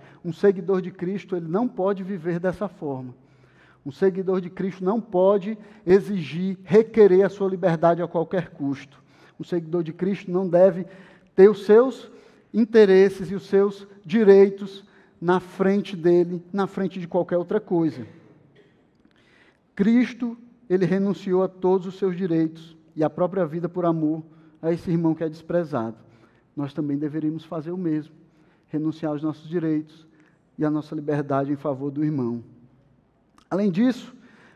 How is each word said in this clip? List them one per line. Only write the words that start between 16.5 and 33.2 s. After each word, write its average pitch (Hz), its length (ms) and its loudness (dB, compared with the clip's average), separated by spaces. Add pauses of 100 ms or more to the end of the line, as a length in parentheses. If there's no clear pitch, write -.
na 196 160 -2
frente 196 320 -6
de 170 80 -10
qualquer 175 300 -2
outra 175 220 -4
coisa. 160 460 -2 (1700)
Cristo, 233 600 0 (320)
ele 185 160 2
renunciou 190 580 0
a 185 40 -2
todos 185 400 -2
os 185 80 -12
seus 185 220 -4
direitos 165 580 -4 (200)
e 156 80 -2
a 151 60 0
própria 175 360 -2
vida 165 240 -8
por 175 160 -4
amor 160 380 -2 (380)
a 165 100 -2
esse 175 200 -4
irmão 165 240 0
que 165 80 -8
é 160 60 -4
desprezado. 147 680 -6 (600)
Nós 143 180 -8
também 147 240 -4
deveríamos 156 480 -6
fazer 165 260 -10
o 185 60 -10
mesmo, 156 360 -6 (540)
renunciar 156 440 -6
aos 147 120 -6
nossos 151 240 -8
direitos 156 600 -4 (500)
e 156 80 -2
à 151 40 0
nossa 151 240 -6
liberdade 143 580 -4
em 147 40 -2
favor 143 340 -6
do 143 140 -6
irmão. 123 400 -4 (1040)